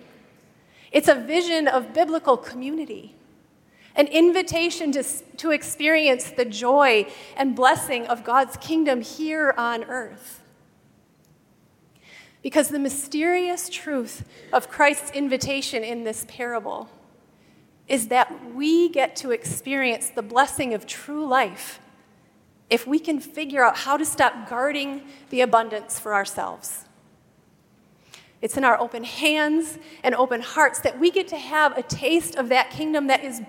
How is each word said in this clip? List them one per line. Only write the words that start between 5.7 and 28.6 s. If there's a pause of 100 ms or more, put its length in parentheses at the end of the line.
the
joy (320)
and
blessing
of
God's
kingdom
here
on
earth. (2000)
Because
the
mysterious
truth (240)
of
Christ's
invitation
in
this
parable (960)
is
that
we
get
to
experience
the
blessing
of
true
life (920)
if
we
can
figure
out
how
to
stop
guarding (260)
the
abundance
for
ourselves. (1600)
It's
in